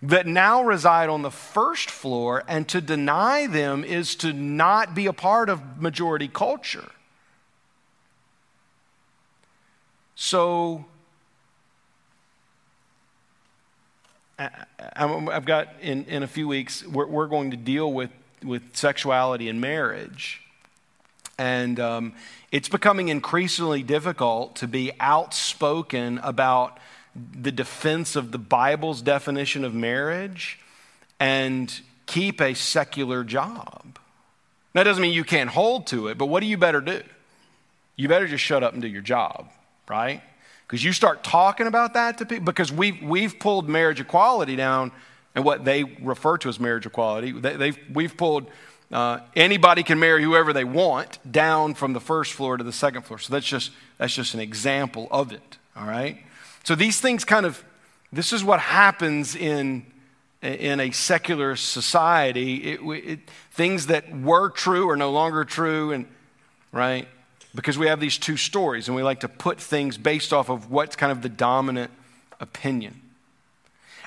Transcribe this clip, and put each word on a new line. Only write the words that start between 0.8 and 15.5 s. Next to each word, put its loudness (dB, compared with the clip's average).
on 0
the -4
first -2
floor, -2
and -4
to -2
deny 2
them -2
is -4
to -2
not 2
be -2
a 0
part 2
of -6
majority -2
culture. -4
So 0
I, -6
I, 0
I've -4
got 2